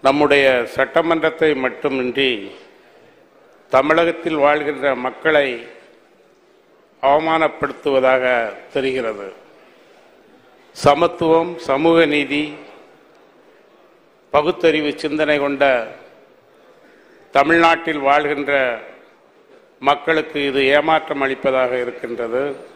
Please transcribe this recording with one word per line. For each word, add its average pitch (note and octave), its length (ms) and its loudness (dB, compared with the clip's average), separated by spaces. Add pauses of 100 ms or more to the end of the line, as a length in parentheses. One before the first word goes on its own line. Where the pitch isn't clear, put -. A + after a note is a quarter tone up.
நம்முடைய C3+ 720 4
சட்டமன்றத்தை D#3+ 800 0
மட்டுமின்றி, B2+ 1000 -4 (1120)
தமிழகத்தில் D#3+ 680 0
வாழ்கின்ற C#3+ 600 0
மக்களை B2+ 720 -2 (1300)
அவமானப்படுத்துவதாக C3+ 1500 0 (200)
தெரிகிறது. A#2 600 -4 (1400)
சமத்துவம், E3 880 2
சமூக E3 480 2
நீதி, D3 520 -4 (1700)
பகுத்தறிவு D3+ 680 0
சிந்தனை D3+ 400 -2
கொண்ட C#3 480 0 (1400)
தமிழ்நாட்டில் D#3+ 680 2
வாழ்கின்ற C#3 800 0 (1000)
மக்களுக்கு D3 680 0
இது C#3 180 0
ஏமாற்றம் D3 560 2
அளிப்பதாக C3 600 -2
இருக்கின்றது. A#2+ 760 -6 (200)